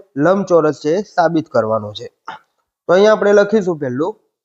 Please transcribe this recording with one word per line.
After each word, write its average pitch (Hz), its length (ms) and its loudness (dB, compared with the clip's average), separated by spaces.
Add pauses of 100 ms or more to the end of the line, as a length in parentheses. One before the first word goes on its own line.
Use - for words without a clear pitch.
(160)
લંબચોરસ 165 640 0
છે, 165 220 -2
સાબિત 165 460 -2
કરવાનો 110 440 -4
છે. 117 140 -16 (800)
તો 165 60 2
અહીંયા 202 200 4
આપણે 202 200 0
લખીશું 202 460 2
પહેલું 139 340 -4 (320)